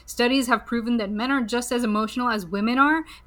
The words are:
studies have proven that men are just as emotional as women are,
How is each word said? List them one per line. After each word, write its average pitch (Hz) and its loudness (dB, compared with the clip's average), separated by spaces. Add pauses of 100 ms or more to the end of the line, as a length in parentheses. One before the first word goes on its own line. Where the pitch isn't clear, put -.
studies 247 2
have 226 0
proven 233 0
that 202 -2
men 220 -2
are 277 2
just 240 -2
as 240 0
emotional 220 0
as 214 -2
women 208 0
are, 302 4 (220)